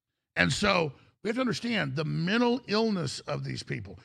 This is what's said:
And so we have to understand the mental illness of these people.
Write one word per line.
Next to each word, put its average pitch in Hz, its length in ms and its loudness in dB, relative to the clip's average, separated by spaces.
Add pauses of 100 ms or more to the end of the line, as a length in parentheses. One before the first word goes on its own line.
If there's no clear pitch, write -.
(360)
And 170 180 4
so 180 380 2 (320)
we 202 60 0
have 226 80 -2
to 262 40 0
understand 208 540 -2
the 156 100 -2
mental 208 600 2
illness 202 540 0
of 143 220 -6
these 131 200 -6
people. 101 420 -8